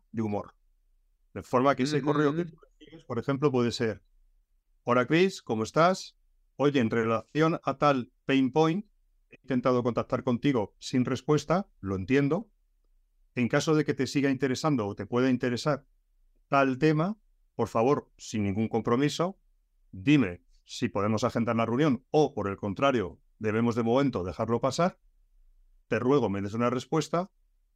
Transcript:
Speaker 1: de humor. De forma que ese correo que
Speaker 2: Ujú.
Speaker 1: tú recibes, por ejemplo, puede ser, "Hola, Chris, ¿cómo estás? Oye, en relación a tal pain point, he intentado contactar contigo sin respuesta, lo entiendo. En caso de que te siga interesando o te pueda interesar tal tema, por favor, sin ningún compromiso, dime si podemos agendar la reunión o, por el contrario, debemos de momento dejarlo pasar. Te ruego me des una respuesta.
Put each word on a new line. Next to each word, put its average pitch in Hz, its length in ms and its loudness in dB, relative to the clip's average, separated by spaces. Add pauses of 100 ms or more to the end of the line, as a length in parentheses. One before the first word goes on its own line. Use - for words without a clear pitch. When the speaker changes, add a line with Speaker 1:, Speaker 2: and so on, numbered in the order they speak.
(120)
Speaker 1:
de 110 100 -4
humor. 104 320 -4 (800)
De 101 80 -10
forma 131 340 2
que 127 80 0
ese 147 180 -2
correo 147 340 0
que 170 60 -4
Speaker 2:
Ujú. 170 100 -8
Speaker 1:
tú - 60 -20 (220)
recibes, - 260 -20
por 120 120 -6
ejemplo, 139 340 0
puede 120 200 2
ser, 110 320 -4 (800)
"Hola, 123 240 0
Chris, 180 340 2
¿cómo 110 220 -2
estás? 170 520 0 (400)
Oye, 139 240 2
en 113 120 2
relación 113 720 0
a 139 160 -4
tal 139 320 2 (140)
pain 135 260 2
point, 160 340 2 (440)
he - 120 -20
intentado 127 420 0
contactar 117 400 -2
contigo 120 560 0
sin 127 240 -2
respuesta, 151 640 -2 (140)
lo 95 140 -4
entiendo. 139 540 0 (840)
En 120 140 -2
caso 147 260 0
de 151 80 2
que 143 100 -2
te 127 140 -2
siga 139 220 0
interesando 127 580 -2
o 101 80 -6
te 104 100 -10
pueda 123 240 0
interesar 127 560 -2 (600)
tal 135 300 2
tema, 156 400 0 (380)
por 117 120 -2
favor, 127 500 0
sin - 260 -6
ningún 104 260 -2
compromiso, 139 720 0 (520)
dime 98 500 2 (220)
si - 260 -6
podemos 104 340 -2
agendar 117 320 0
la 113 100 0
reunión 123 460 0
o, 147 220 2
por 101 140 -4
el 98 80 -4
contrario, 107 640 -2 (200)
debemos 110 360 0
de 117 80 0
momento 117 400 0
dejarlo 113 380 -4
pasar. 165 380 -2 (880)
Te 110 120 -2
ruego 127 300 2
me 98 120 -4
des 101 120 -8
una 120 160 0
respuesta. 156 600 -4 (460)